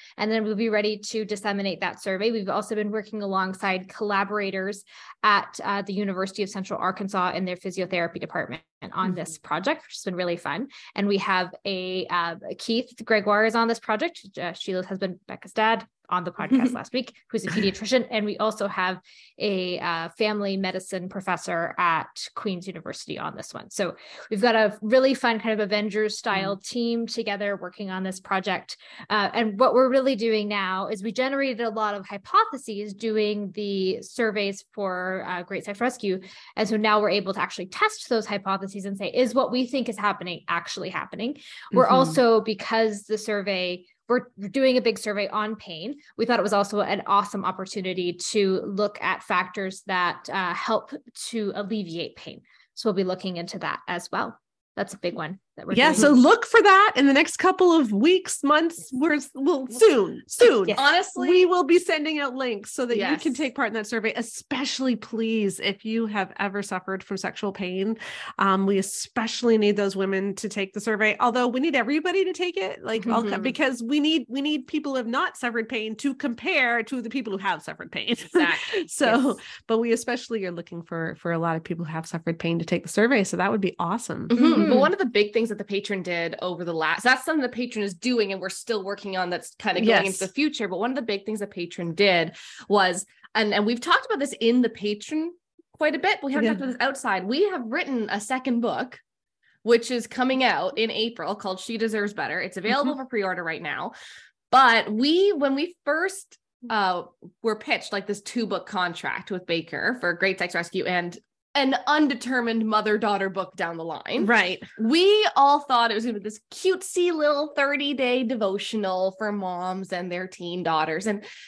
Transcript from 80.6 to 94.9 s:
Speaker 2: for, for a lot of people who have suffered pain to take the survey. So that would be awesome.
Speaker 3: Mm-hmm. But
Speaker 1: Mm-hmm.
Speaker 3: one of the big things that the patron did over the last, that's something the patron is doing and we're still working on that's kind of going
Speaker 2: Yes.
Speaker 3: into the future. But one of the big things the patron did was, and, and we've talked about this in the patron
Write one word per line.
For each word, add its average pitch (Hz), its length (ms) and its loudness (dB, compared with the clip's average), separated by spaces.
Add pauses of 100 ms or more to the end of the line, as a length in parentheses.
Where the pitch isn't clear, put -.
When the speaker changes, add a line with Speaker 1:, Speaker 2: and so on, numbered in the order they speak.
Speaker 2:
for, 165 320 -6
for 170 160 -4
a 165 80 0
lot 165 160 0
of 165 80 -6
people 170 200 -6
who 151 60 -10
have 160 160 -6
suffered 165 320 -4
pain 170 220 0
to 165 40 -2
take - 200 0
the - 40 -12
survey. 226 360 4
So 175 140 -4
that 190 120 2
would 220 100 0
be 190 200 0
awesome. - 480 -4
Speaker 3:
Mm-hmm. 277 400 6
But - 0 -
Speaker 1:
Mm-hmm. 262 120 6
Speaker 3:
one 311 120 6
of 392 60 -2
the 370 80 0
big 208 260 2
things 226 160 2
that 208 80 -6
the 202 80 -8
patron 196 380 -4
did 170 400 -4
over 180 200 -6
the 170 120 -4
last, 160 280 0
that's 262 220 4
something 320 160 2
the 247 80 0
patron 240 340 -4
is 196 120 -4
doing 220 380 0
and 190 80 -6
we're 185 100 -6
still 208 340 -6
working 196 320 -6
on 180 140 -2
that's - 280 -6
kind 185 200 0
of 220 60 0
going 208 200 6
Speaker 2:
Yes. 190 160 -4
Speaker 3:
into 190 60 -2
the 185 80 -10
future. 285 340 -2
But 180 100 -6
one 233 120 -2
of 262 60 -4
the 285 40 -4
big 202 240 -4
things 214 160 -6
the 202 60 -4
patron 175 480 -8
did 175 420 4 (320)
was, 190 380 4 (280)
and, 214 200 2
and 208 100 2
we've 233 160 0
talked 349 240 2
about 453 140 -2
this 277 240 -2
in 233 180 6
the 233 80 4
patron 226 640 -4 (400)